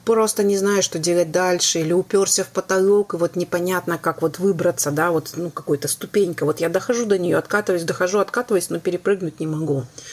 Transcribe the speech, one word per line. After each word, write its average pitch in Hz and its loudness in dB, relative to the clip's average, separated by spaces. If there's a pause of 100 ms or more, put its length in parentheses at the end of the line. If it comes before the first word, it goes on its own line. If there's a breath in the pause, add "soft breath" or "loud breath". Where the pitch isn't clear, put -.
просто 220 2
не 202 2
знаю, 196 2
что 175 -2
делать 170 2
дальше», 180 2
или 160 0
«Уперся 185 2
в - -16
потолок, 196 2
и 175 -2
вот 165 0
непонятно, 175 -2
как - -4
вот 160 -2
выбраться, 175 0
да, 156 0
вот, 160 -2
ну, 170 -6
какой-то 147 -4
ступенька. 190 -2
Вот 151 0
я 165 0
дохожу 233 0
до 202 2
нее, 175 0
откатываюсь, 185 -2
дохожу, 185 0
откатываюсь, 202 0
но 170 -4
перепрыгнуть 175 -2
не 156 -4
могу». 151 -2 (300 loud breath)